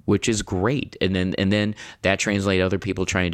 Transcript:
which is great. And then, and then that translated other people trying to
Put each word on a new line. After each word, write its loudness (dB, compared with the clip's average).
which 2
is 0
great. -2
And 2
then, 0
and 2
then 0
that 2
translated 2
other 0
people -2
trying 0
to 0